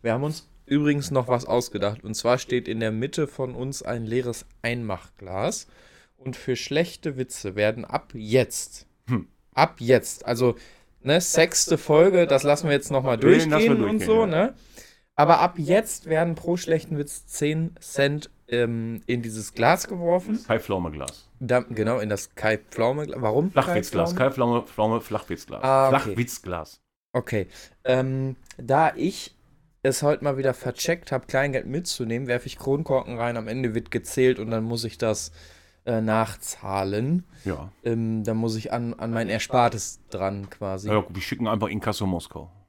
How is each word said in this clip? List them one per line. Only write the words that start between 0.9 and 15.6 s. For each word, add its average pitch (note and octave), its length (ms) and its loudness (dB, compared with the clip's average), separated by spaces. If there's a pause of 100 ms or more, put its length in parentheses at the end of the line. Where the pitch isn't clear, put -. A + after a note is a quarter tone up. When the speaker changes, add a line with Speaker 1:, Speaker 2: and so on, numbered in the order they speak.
Speaker 1:
noch B2+ 160 0
was B2+ 180 0
ausgedacht. G#2+ 580 -2
Und G#2+ 120 -8
zwar A#2+ 220 2
steht B2 300 -2
in A2 120 -4
der A2 120 0
Mitte C3+ 360 -2
von B2+ 280 -8
uns C3+ 280 -8
ein A#2 220 -6
leeres A#2+ 400 -4 (160)
Einmachglas. A2 1040 -6 (500)
Und C3 180 -10
für B2 220 -4
schlechte D#3+ 600 -4
Witze G#2+ 380 -8
werden G#2+ 300 0
ab - 280 -6
jetzt, A2+ 760 0 (220)
Speaker 2:
Hm. A#2 180 -2 (260)
Speaker 1:
ab D3+ 260 4
jetzt, A#2+ 460 2
also, A#2+ 300 2 (460)
ne, D3+ 200 2
sechste E3 560 2
Folge, E3+ 500 6
das C3+ 160 4
lassen C#3+ 240 2
wir D3 60 2
jetzt C#3+ 180 -2
nochmal C3 260 2
Speaker 2:
Den C#3 120 6 (200)
lassen - 20 -
wir D3+ 60 4
Speaker 1:
durchgehen A3+ 140 6
und A3+ 80 4
Speaker 2:
durchgehen, G#3+ 260 0
Speaker 1:
so, A3 160 6
Speaker 2:
ja. A3 60 4
Speaker 1:
ne? F#3 260 2 (600)
Aber D3 240 6
ab F3+ 180 2
jetzt E3 500 0